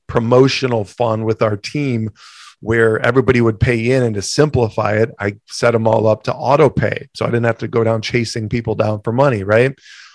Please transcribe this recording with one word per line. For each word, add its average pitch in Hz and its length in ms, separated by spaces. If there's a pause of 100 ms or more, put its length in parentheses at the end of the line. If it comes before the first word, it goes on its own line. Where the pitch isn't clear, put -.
promotional 123 760
fund 110 420
with 110 160
our 107 160
team 120 520 (520)
where 113 440
everybody 120 360
would 113 180
pay 120 320
in, 131 120
and 113 120
to 101 60
simplify 117 720
it, 110 260
I 101 160 (120)
set 117 280
'em 113 100
all 110 220
up 107 160
to - 100
auto 147 360
pay. - 440
So - 120
I - 20
didn't 117 160
have 117 140
to 117 100
go 117 160
down 113 180
chasing 113 460
people 113 260
down 107 280
for 117 100
money, 120 320
right? 113 340 (380)